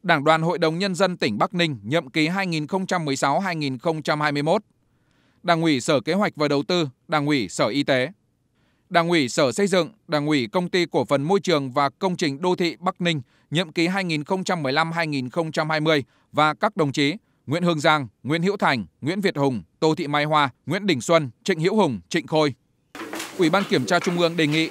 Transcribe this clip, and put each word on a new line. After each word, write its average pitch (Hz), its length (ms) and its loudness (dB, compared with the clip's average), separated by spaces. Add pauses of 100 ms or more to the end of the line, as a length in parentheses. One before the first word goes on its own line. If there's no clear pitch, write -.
Đảng 160 200 2
đoàn 160 180 4
Hội 165 160 0
đồng 165 220 0
Nhân 196 160 -2
dân 180 220 0
tỉnh 117 200 -2
Bắc 165 160 -2
Ninh, 165 300 0
nhiệm 131 260 -2
kỳ 156 180 0
hai 190 200 -2
nghìn 156 200 -4
không 190 180 -4
trăm 180 200 -4
mười 139 100 -2
sáu 143 240 0
hai 190 160 -4
nghìn 143 220 -4
không 160 240 -2
trăm 151 200 -2
hai 151 100 0
mươi 143 120 -2
mốt. 175 180 2 (800)
Đảng 170 180 2
ủy 151 200 2
Sở 143 200 2
Kế 156 120 -2
hoạch 190 220 0
và 147 120 0
Đầu 143 160 0
tư, 175 260 -2 (180)
Đảng 151 180 0
ủy 139 240 0
Sở 135 180 -2
Y 135 160 -2
tế. 135 280 0 (800)
Đảng 170 200 2
ủy 160 200 2
Sở 139 220 2
Xây 202 160 0
dựng, 175 240 0 (160)
Đảng 147 200 -2
ủy 143 200 0
Công 175 220 -4
ty 175 220 0
Cổ 143 140 0
phần 139 180 0
Môi 190 160 2
trường 143 320 0
và 143 180 0
Công 185 260 -2
trình 143 260 -4
Đô 180 140 2
thị 170 240 -2
Bắc 185 220 -4
Ninh, 165 200 0 (300)
nhiệm 160 200 -2
kỳ 165 160 0
hai 190 160 -2
nghìn 156 200 -2
không 190 200 -4
trăm 175 200 -2
mười 131 100 0
lăm 160 180 0
hai 165 160 -2
nghìn 135 220 -2
không 160 220 -2
trăm 156 180 -2
hai 156 100 0
mươi 156 240 2 (280)
và 151 220 2
các 214 240 -2
đồng 147 140 2
chí 143 220 0 (340)
Nguyễn 170 160 -2
Hương 175 160 2
Giang, 151 280 4 (160)
Nguyễn 156 180 -2
Hữu 196 160 0
Thành, 139 280 0 (160)
Nguyễn 180 200 -4
Việt 185 160 0
Hùng, 135 260 0 (160)
Tô 160 160 2
Thị 151 120 -6
Mai 147 180 0
Hoa, 151 240 2 (160)
Nguyễn 190 220 -4
Đình 147 140 2
Xuân, 160 280 2 (140)
Trịnh 185 160 -2
Hữu 180 160 2
Hùng, 156 240 2 (100)
Trịnh - 180 -4
Khôi. 156 260 2 (840)
Ủy 165 120 4
ban 196 200 2
Kiểm 139 160 2
tra 175 140 2
Trung 175 200 -2
ương 170 180 2
đề 160 100 2
nghị 160 240 0